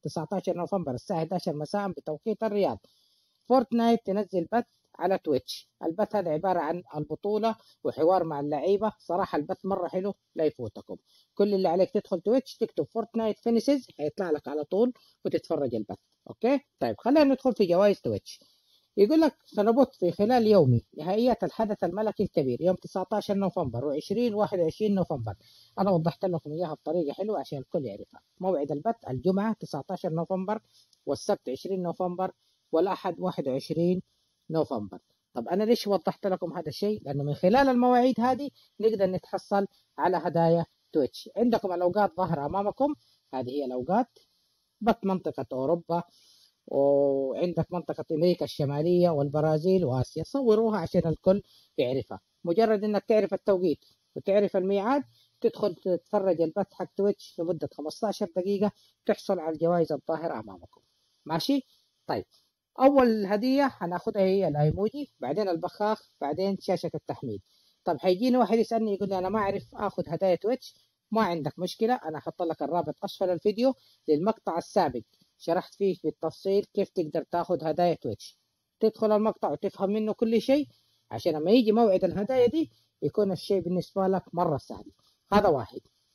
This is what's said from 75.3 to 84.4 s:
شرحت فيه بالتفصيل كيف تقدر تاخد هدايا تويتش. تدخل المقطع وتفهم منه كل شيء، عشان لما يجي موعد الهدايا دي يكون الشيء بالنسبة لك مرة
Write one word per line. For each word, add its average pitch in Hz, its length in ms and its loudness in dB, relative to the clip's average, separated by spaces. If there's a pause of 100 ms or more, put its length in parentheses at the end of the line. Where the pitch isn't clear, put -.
شرحت 175 360 -4
فيه 190 300 0
بالتفصيل 190 600 -2
كيف - 240 -4
تقدر 156 340 -4
تاخد 175 420 -4
هدايا 165 300 2
تويتش. - 440 -10 (420)
تدخل 214 320 2
المقطع 208 380 0
وتفهم 190 400 -4
منه 214 220 -2
كل 226 280 2
شيء، 269 280 0 (420)
عشان 113 220 -2
لما 156 180 0
يجي 220 220 6
موعد 202 320 4
الهدايا 208 420 2
دي 302 240 0 (320)
يكون 196 300 0
الشيء 190 280 -2
بالنسبة 180 460 -2
لك 190 160 0 (100)
مرة 170 240 0